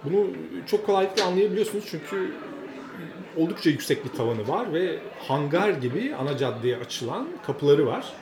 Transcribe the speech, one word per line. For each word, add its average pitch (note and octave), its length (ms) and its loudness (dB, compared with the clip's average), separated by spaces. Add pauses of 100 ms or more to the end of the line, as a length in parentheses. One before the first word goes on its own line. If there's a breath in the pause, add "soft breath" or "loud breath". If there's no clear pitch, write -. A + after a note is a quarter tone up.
Bunu F#3+ 240 4 (380)
çok G#3 200 2
kolaylıkla G3 400 4
anlayabiliyorsunuz G3 680 2
çünkü F#3 400 -4 (1040)
oldukça E3 320 2
yüksek C#3 360 0
bir B2+ 40 -4
tavanı A2+ 380 0
var F#3+ 260 -2
ve E3+ 260 0 (280)
hangar D3 420 2
gibi E3 500 0
ana C3+ 180 0
caddeye A#2+ 400 0
açılan C3 500 -6 (180)
kapıları C#3+ 420 6
var. F#3+ 340 -2